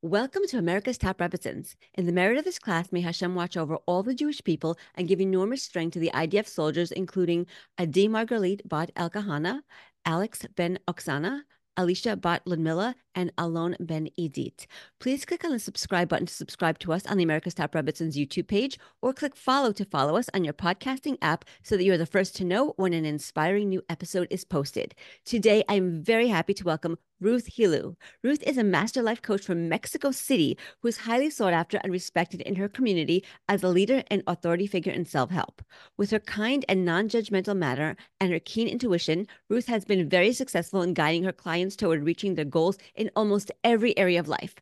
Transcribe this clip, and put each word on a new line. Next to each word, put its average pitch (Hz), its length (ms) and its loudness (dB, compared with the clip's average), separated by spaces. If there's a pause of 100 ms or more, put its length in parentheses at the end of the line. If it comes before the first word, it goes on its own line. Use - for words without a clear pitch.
Welcome 247 440 0
to 254 100 -2
America's 196 400 0
Top 190 220 -2
Rebbitzins. - 560 -6 (180)
In 175 140 0
the 175 40 2
merit 190 280 4
of 311 40 -4
this 359 140 -4
class, 170 340 -2
may 175 100 0
Hashem 175 340 -2
watch 175 200 -4
over 160 200 -2 (100)
all 180 160 2
the 247 140 -2
Jewish 294 280 -4
people 165 320 0 (200)
and 175 120 -4
give 180 140 2
enormous 190 400 0
strength 165 320 -4
to 180 60 -6
the 165 120 0
I 151 140 0
D 175 140 2
F 220 80 -4
soldiers, 160 440 -2
including 175 540 0 (320)
Adi 180 300 4
Margalit 220 600 0
Bat 160 280 -2
Elkahana, 175 680 -2 (420)
Alex 170 400 -2 (120)
Ben 180 320 -2
Oksana, 175 540 -4 (360)
Alicia 185 380 0
Bat 180 300 0
Ludmila, 175 500 0 (180)
and 180 240 -2
Alon 165 420 -2
Ben 160 380 -4
Idit. 151 480 -6 (340)
Please 269 240 -2
click 349 220 -6
on 330 60 0
the 247 80 0
subscribe 180 500 -2
button 165 160 0
to - 80 -10
subscribe 160 460 -4
to 170 140 -4
us 185 120 -4
on 202 120 -2
the 180 60 4
America's 160 300 0
Top 151 200 -4
Rebbitzins 156 420 -2
YouTube 147 320 -4
page, 240 320 -2 (240)
or 254 100 0
click 277 220 -4
follow 262 360 2
to 202 140 -4
follow 147 320 2
us 240 160 -2
on 190 100 2
your 151 100 -2
podcasting 262 680 -2
app 156 240 0 (160)
so - 160 0
that 180 60 2
you 190 100 6
are 175 60 4
the 165 80 0
first 190 300 0
to 190 60 -4
know 214 340 2
when 185 160 2
an 160 120 0
inspiring 160 640 0
new 190 180 -2
episode 175 440 -4
is - 140 -6
posted. - 500 -4 (300)
Today, 214 440 4
I'm 185 320 2
very 226 280 4
happy 196 260 2
to 196 80 -12
welcome 165 340 -2 (220)
Ruth 226 360 0
Hilu. 175 400 2 (280)
Ruth 294 200 2
is 269 140 0
a 240 60 4
master 208 400 2
life 233 180 0
coach 202 220 -2
from 170 260 -2
Mexico - 400 -2
City 247 480 0 (240)
who 240 60 0
is 226 100 0
highly 247 320 0
sought 208 240 0
after 170 300 2
and 190 80 -4
respected 175 500 -4
in - 140 -4
her 196 120 -2
community 185 560 2 (240)
as 202 140 2
a 185 60 2
leader 202 400 4
and 196 180 0
authority 175 400 0
figure 190 280 -2
in 175 120 -4
self-help. 151 560 -2 (360)
With 202 120 0
her 214 100 2
kind 240 480 -2
and 190 160 4
non-judgmental 202 720 0
manner 151 400 0 (240)
and 190 120 2
her 165 80 0
keen 226 280 -2
intuition, 190 600 0 (220)
Ruth 233 180 0
has 220 180 -2
been 180 240 2
very 185 240 6
successful 196 480 -2
in 175 140 0
guiding 165 280 2
her 190 80 0
clients 180 440 -4
toward 160 300 0
reaching 175 280 0
their 156 120 -2
goals 165 340 2 (160)
in 220 200 -4
almost 208 360 2 (120)
every 233 360 4
area 180 200 4
of 156 80 -4
life. - 340 -6